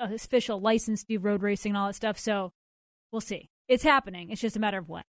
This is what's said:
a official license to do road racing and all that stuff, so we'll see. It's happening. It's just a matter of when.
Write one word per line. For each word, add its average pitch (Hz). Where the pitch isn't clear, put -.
a 214
official 226
license 220
to -
do 220
road 202
racing 202
and 202
all 202
that 202
stuff, 214
so 196
we'll 226
see. -
It's 254
happening. 196
It's 214
just 226
a 208
matter 202
of 165
when. 170